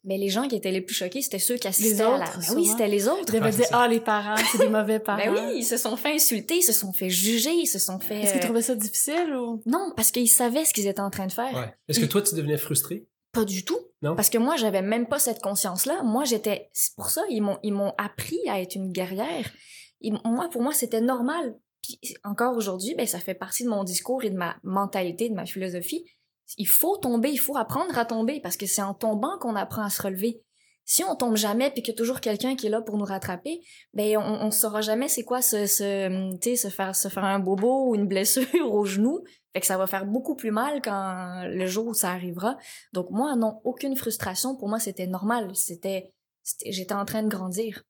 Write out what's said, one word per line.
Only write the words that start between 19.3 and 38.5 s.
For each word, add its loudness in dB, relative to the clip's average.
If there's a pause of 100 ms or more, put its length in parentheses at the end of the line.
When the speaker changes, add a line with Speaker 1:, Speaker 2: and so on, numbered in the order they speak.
Speaker 1:
Ils, -2
moi, 0
pour -2
moi, 0
c'était 0
normal. 0 (260)
Puis -14 (260)
encore 0
aujourd'hui, -2
ben, 0
ça -4
fait -6
partie -6
de 2
mon 0
discours -2
et 0
de -2
ma -2
mentalité, 0
de -2
ma -4
philosophie. -6 (520)
Il -2
faut 2
tomber, 0
il 0
faut 0
apprendre -2
à 0
tomber -2
parce -6
que -6
c'est 0
en -4
tombant -2
qu'on -4
apprend -4
à -4
se -4
relever. -2 (420)
Si 2
on 0
tombe 2
jamais 2
puis -6
qu'il -4
y -6
a -8
toujours -2
quelqu'un 0
qui -4
est 0
là 0
pour -6
nous 0
rattraper, -6 (340)
ben, 2
on, 0
on 2
saura 2
jamais 0
c'est 0
quoi 0
se, 2
se, 0
tu 0
sais, 2
se 0
faire, -2
se 0
faire -2
un 4
bobo 4
ou 4
une 2
blessure 2